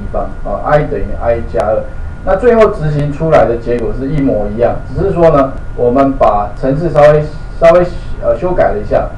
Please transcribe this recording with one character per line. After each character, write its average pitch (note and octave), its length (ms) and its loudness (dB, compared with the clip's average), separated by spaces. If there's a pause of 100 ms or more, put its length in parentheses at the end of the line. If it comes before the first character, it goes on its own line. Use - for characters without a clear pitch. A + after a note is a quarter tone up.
(140)
方， - 160 -4 (160)
啊， - 180 -4
I D3 200 2
等 - 140 -4
于 - 60 -4 (180)
I A#2 200 0 (100)
加 - 160 -2
二。 G#2+ 160 0 (400)
那 F#3+ 140 0
最 A#3 180 4
后 A3 140 6
执 D3+ 220 -2
行 D3 200 -2
出 D#3+ 200 -2
来 A2 140 4
的 A#2 120 -2
结 A#2 200 -2
果 A2+ 220 -2
是 C3+ 80 -4
一 C#3+ 140 0
模 G#2 260 0
一 G#2+ 120 -4
样， A#2 180 2 (180)
只 E3 80 -2
是 G3 80 0
说 E3 200 4
呢， C#3 200 2 (240)
我 A#2+ 160 2
们 C#3 220 2
把 G#2+ 440 2
程 C#3+ 220 -2
式 E3+ 120 -2
稍 D3+ 100 2 (100)
微， D3+ 100 4 (380)
稍 E3+ 140 6
微， F3+ 120 4 (380)
呃， A#2 140 0
修 F3+ 160 -2
改 - 180 2
了 G#2 80 -4
一 - 100 -6
下 - 280 0